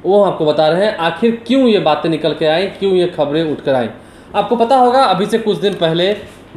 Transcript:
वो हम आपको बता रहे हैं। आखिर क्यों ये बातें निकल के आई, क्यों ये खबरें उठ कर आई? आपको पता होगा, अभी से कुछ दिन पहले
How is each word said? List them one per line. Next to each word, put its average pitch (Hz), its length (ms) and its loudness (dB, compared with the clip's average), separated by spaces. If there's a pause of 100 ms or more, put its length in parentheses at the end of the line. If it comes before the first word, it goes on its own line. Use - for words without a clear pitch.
वो 202 180 4
हम 180 80 2
आपको 165 140 -4
बता 151 220 2
रहे 175 180 2
हैं। 220 120 -2
आखिर 226 500 -2
क्यों 262 200 2
ये 208 120 4
बातें 156 300 0
निकल 156 240 -2
के 156 120 -2
आई, 165 200 0
क्यों 190 280 -2
ये 180 140 2
खबरें 151 440 -2
उठ 127 100 -6
कर 139 120 0
आई? 120 160 0 (460)
आपको 202 200 -2
पता 233 220 2
होगा, 247 220 4
अभी 202 260 2
से 214 120 -2
कुछ 208 200 -2
दिन 190 160 -2
पहले 175 440 0 (400)